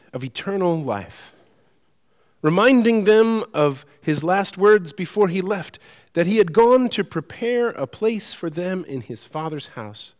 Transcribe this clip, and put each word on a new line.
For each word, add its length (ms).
of 100
eternal 560
life, 560
reminding 640
them 480
of 320
his 200
last 360
words 340
before 380
he 100
left, 400
that 160
he 100
had 140
gone 380
to 160
prepare 640
a 180
place 460
for 160
them 340
in 160
his 240
Father's 440
house 520